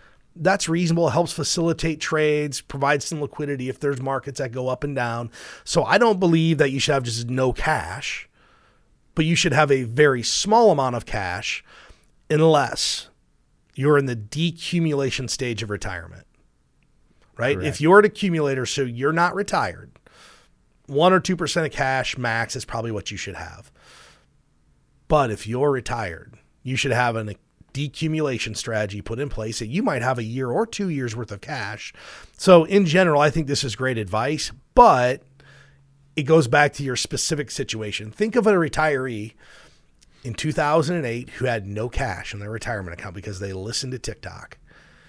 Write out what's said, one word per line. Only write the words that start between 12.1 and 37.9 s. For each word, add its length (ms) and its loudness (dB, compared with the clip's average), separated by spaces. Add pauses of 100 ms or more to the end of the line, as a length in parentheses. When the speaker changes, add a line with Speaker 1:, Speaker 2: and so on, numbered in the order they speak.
Speaker 1:
unless 800 2 (680)
you're 240 4
in 80 2
the 100 -2
decumulation 1120 -2
stage 340 -4
of 80 -6
retirement, 560 -10 (1120)
right? 200 0
Speaker 2:
Correct. 120 -2
Speaker 1:
If 120 -4
you're 180 8
an 60 8
accumulator, 640 0
so 160 -2
you're 300 -2
not 220 0
retired, 560 -4 (960)
one 260 4
or 80 6
two 160 -2
percent 300 -2
of 60 -6
cash 440 -2
max 400 -2
is 80 -8
probably 280 -6
what 180 -8
you 60 -8
should 200 -10
have. 340 -16 (1400)
But 220 4
if 160 -8
you're 240 0
retired, 640 -6 (280)
you 140 -6
should 160 0
have 240 2
an 180 -6 (380)
decumulation 840 -4
strategy 440 -4
put 200 -8
in 80 -4
place 320 -6
that 80 -8
you 140 -2
might 200 -2
have 160 0
a 60 -4
year 260 -4
or 160 0
two 220 -6
years 260 -4
worth 160 -8
of 100 -12
cash. 520 -10 (440)
So 280 8
in 220 4
general, 340 4
I 100 4
think 160 -2
this 180 -2
is 120 -6
great 220 -2
advice, 520 -2 (240)
but 480 6 (920)
it 80 -2
goes 240 6
back 260 4
to 80 -8
your 140 -4
specific 540 -4
situation. 600 -8